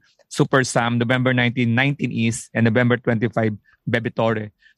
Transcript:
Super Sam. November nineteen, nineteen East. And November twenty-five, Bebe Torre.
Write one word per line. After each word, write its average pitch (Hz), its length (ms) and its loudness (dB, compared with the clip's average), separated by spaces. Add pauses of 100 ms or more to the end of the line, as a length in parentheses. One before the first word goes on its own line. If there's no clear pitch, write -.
(300)
Super 139 360 2
Sam. 120 320 0
November 123 360 0
nineteen, 120 400 0
nineteen 135 400 0
East. 113 400 -4
And 117 120 0
November 120 320 2
twenty-five, 113 560 -2 (360)
Bebe 117 240 -2
Torre. 107 380 -2 (260)